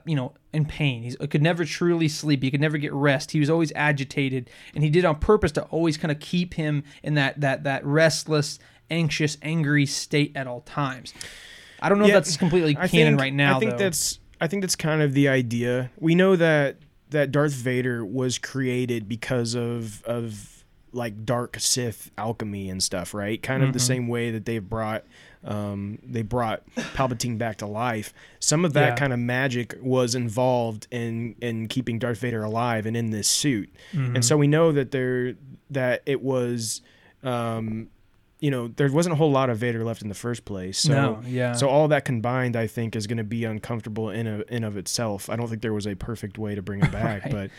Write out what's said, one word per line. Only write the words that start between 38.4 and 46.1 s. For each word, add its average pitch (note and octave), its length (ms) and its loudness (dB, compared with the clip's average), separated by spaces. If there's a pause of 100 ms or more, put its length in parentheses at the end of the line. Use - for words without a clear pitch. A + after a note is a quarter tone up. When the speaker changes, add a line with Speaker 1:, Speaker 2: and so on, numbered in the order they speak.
Speaker 2:
you D3 80 2
know, B2 200 -2
there C#3 200 2
wasn't E3+ 220 2
a D#3 60 0
whole D3+ 140 4
lot C3+ 180 4
of A2+ 80 0
Vader A#2 260 -2
left A2+ 180 -4
in A2 60 -8
the G2 80 -6
first A#2+ 300 -6
place. F#2+ 320 -8
So, D3 160 2
Speaker 1:
No, C3 320 2
yeah. B2 260 -2
Speaker 2:
so C#3 160 0
all D3 220 4
that D3 160 2
combined, B2 500 0
I A2+ 120 0
think, A2+ 280 -4
is G#2+ 100 -4
gonna A2+ 200 -2
be A#2 180 -4
uncomfortable A2 680 -6
in A2+ 160 -4
a, G#2+ 200 -4
in A#2 160 -4
of G#2 140 -4
itself. G2+ 520 -4
I G#2+ 60 -4
don't A#2 140 -4
think A2+ 120 -6
there A2 120 -2
was G#2 120 -4
a G2+ 100 -4
perfect G#2+ 420 -10